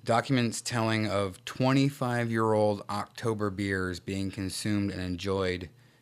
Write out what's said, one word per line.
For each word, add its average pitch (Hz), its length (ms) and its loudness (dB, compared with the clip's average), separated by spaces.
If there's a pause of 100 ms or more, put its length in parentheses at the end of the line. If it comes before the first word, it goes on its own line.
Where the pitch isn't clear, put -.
Documents 117 580 2
telling 110 440 0
of 98 380 -2
twenty-five-year-old 120 1400 2
October 104 600 -2
beers 92 500 -2
being 98 300 -4
consumed 101 600 -2
and 92 120 -6
enjoyed, 90 680 -2 (340)